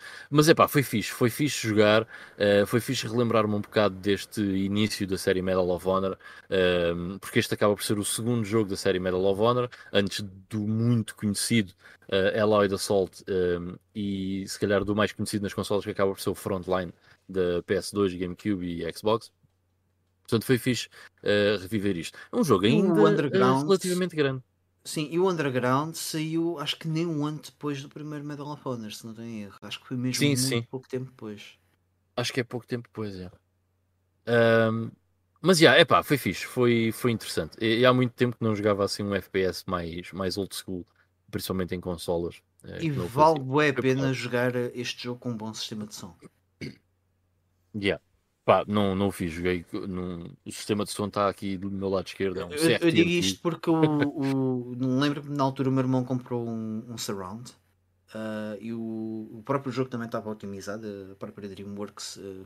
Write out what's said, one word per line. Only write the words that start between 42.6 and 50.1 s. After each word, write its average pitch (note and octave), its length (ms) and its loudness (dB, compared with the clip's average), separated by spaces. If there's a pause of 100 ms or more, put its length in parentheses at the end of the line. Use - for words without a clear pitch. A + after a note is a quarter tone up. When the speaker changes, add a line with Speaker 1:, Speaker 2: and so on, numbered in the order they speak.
Speaker 1:
eh, F#2 140 -14
Speaker 2:
E D#3+ 120 -4
Speaker 1:
que C#3 80 -4
não - 80 -4
Speaker 2:
vale D3+ 300 4
Speaker 1:
fazia. C#3 80 -6
Speaker 2:
bué C#3+ 260 2
a C3 40 2
Speaker 1:
Foi B2+ 100 -4
Speaker 2:
pena C3 160 4
Speaker 1:
porrada. C3+ 160 0
Speaker 2:
jogar, B2 400 -2
eh, B2 180 -2
este A#2+ 300 -8
jogo B2 160 -8
com B2 100 -8
um A2+ 80 -4
bom G#2+ 160 -8
sistema G#2+ 320 -8
de G#2+ 80 -16
som. F2 240 -16 (1600)
Speaker 1:
Yeah. G2 260 0 (420)
Pá, F#2+ 240 6
não, G2+ 280 2
não G2+ 120 2
o F#2+ 40 0
fiz, F2 200 -4
joguei F2 320 -2
co-, - 220 -10
num, F2+ 400 -8 (180)